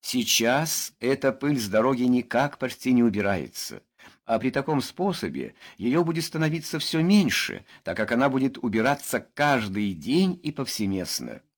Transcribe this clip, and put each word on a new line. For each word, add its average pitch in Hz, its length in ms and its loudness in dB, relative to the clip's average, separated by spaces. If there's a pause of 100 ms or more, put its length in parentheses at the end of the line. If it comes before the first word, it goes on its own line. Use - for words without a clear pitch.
«Сейчас 127 1000 0
эта 135 320 2
пыль 143 260 0
с 107 100 -4
дороги 120 360 4
никак 123 540 2
почти 127 340 -2
не 120 100 6
убирается, 98 800 -2 (440)
а 113 120 0
при 123 120 0
таком 139 300 -2
способе 92 760 -6 (220)
ее 143 280 2
будет 165 200 -2
становиться 160 540 -2
все 160 240 -2
меньше, 175 640 2 (180)
так 90 140 -6
как 107 160 0
она 127 160 4
будет 131 300 0
убираться 113 600 0 (160)
каждый 104 600 0
день 165 480 0
и 151 100 -6
повсеместно». 95 880 -4 (180)